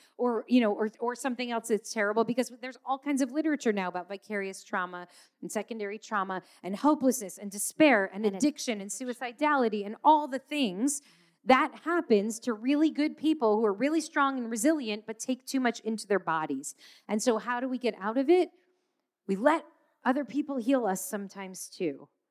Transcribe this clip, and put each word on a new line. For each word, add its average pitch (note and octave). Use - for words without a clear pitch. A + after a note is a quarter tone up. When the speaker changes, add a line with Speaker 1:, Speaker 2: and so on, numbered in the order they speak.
Speaker 1:
or, B3
you B3
know, G#3+
or, G#3+
or A#3+
something B3
else A3+
that's G#3
terrible, G#3+
because A#3+
there's B3+
all C4
kinds C#4
of A#3+
literature D4
now F#3+
about F3
vicarious G3
trauma F3+
and F3
secondary G#3
trauma F#3+
and F#3+
hopelessness B3+
and G3+
despair G#3
and G#3
Speaker 2:
And G3
Speaker 1:
addiction A#3+
and G3+
suicidality B3
and G#3+
all D4+
the C4
things C4
that C4
happens A#3
to A#3+
really C#4+
good D4
people C4
who A3+
are G3+
really D4
strong C#4
and A3+
resilient A3+
but G#3
take -
too C4+
much A#3+
into A3
their G3
bodies. D#3
And G#3+
so A3
how A#3+
do C4
we B3+
get A#3
out G#3+
of C4+
it? F4+
We G3
let D4
other C4
people C#4
heal B3
us F#3
sometimes G3
too. C#3+